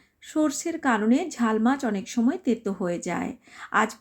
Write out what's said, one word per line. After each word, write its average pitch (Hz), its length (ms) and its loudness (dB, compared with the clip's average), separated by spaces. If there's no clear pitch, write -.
সর্ষের 311 580 -2
কারণে 247 500 2
ঝাল 220 300 0
মাছ 262 260 2
অনেক 208 240 -2
সময় 247 280 2
তেতো 226 340 -2
হয়ে 175 280 -4
যায়। 175 320 -4
আজ 214 180 2